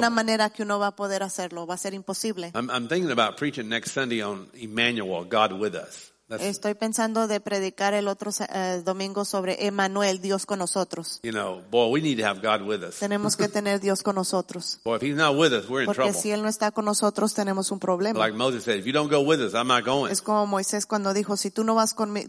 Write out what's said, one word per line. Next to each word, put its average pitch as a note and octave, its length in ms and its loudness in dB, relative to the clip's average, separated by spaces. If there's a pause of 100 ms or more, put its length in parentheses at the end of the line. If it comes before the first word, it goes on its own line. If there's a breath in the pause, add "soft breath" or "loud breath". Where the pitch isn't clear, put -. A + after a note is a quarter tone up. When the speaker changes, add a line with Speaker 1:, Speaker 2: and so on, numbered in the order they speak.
Speaker 1:
impossible. - 20 -2
Speaker 2:
manera A3 400 2
que G#3+ 140 -8
uno G#3 140 -2
va G3+ 100 0
a G3+ 80 -8
poder G3 260 -2
hacerlo. F3 440 -6
Va F3+ 80 -4
a F3+ 40 -8
ser G3 160 -6
imposible. F#3 600 -6
Speaker 1:
I'm, A#2+ 140 -4
I'm A#2+ 180 -4
thinking E3+ 240 0
about A#2 280 2
preaching C#3 320 -4
next A#2 220 -4
Sunday A#2+ 280 -2
on G2+ 320 -6
Emmanuel, G#2+ 720 -2
God G#2+ 340 2
with G#2 160 -2
us. - 360 -12 (160)
That's A2 160 -8
Speaker 2:
Estoy G3+ 300 -2
pensando A3 560 0
de G#3 100 0
predicar G3+ 540 -2
el G3+ 160 0
otro G3+ 240 -4
sa-, - 180 -4
eh, F#3 320 -2
domingo G3 440 -2
sobre F#3+ 400 -2
Emmanuel, G3 560 0
Dios G3 240 -2
con G3+ 120 -4
nosotros. F3 640 -4
Speaker 1:
You A2+ 100 -4
know, F#2 380 -4
boy, A#2 220 6
we D3+ 80 4
need D3 180 0
to A2 80 0
have G2 140 0
God G#2+ 260 2
with G#2 160 -2
us. F2 160 -10
Speaker 2:
Tenemos G#3 380 0
que G3+ 100 2
tener G3+ 320 0
Dios F#3+ 240 0
con G3+ 120 0
nosotros. F3+ 680 -4
Speaker 1:
Boy, A2+ 120 0
if A#2 60 -2
he's C#3+ 140 0
not D3 200 4
with D#3 160 6
us, G#2 160 0
we're C3 140 0
in - 40 0
Speaker 2:
Porque - 100 0
Speaker 1:
trouble. B2+ 220 2
Speaker 2:
si G#3 120 -2
Él G#3 120 0
no G#3+ 60 0
está G#3+ 240 2
con G#3+ 140 -2
nosotros, G#3 480 2
tenemos F#3+ 360 0
un G3 80 -4
problema. F#3 400 0
Speaker 1:
Like A2 200 2
Moses B2 260 2
said, A2 140 2
"If G2 80 -6
you C3 80 -2
don't D3 180 2
go C#3+ 80 6
with D3 220 6
us, G2 100 0
I'm A#2+ 160 2
not A#2+ 160 4
going." C3 260 2
Speaker 2:
Es F#3+ 120 -2
como G#3+ 240 2
Moisés G3+ 400 -2
cuando G3 260 0
dijo, G3+ 240 0
"Si G3 140 -2
tú A3 120 -2
no A3+ 120 2
vas A3 200 4
conmi-, G#3 340 -4